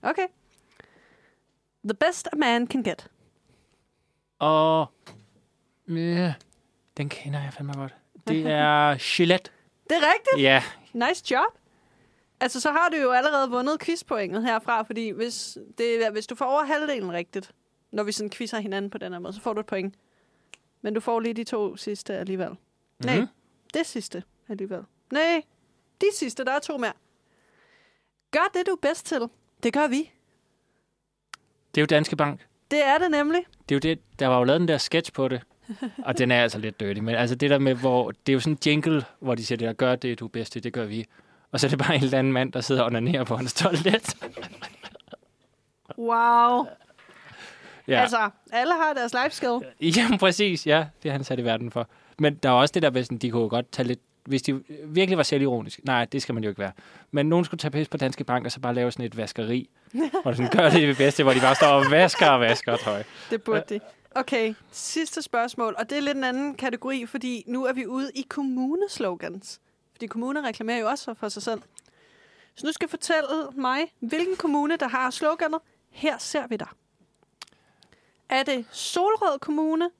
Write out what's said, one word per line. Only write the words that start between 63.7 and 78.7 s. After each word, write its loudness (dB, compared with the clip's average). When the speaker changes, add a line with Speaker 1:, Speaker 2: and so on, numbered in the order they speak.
Speaker 1:
de. -6
Okay, -2
sidste -6
spørgsmål, -4
og -6
det -2
er -2
lidt -2
en -4
anden -4
kategori, -6
fordi -8
nu -4
er 0
vi -6
ude -6
i -8
kommuneslogans. -4
Fordi -12
kommuner -6
reklamerer -4
jo -2
også -4
for -8
sig -12
selv. -4
Så -10
nu -2
skal -4
jeg -6
fortælle 0
mig, 0
hvilken -2
kommune, 0
der -2
har -2
sloganet, -2
"Her -2
ser -6
vi -4
dig." -8
Er 2
det -2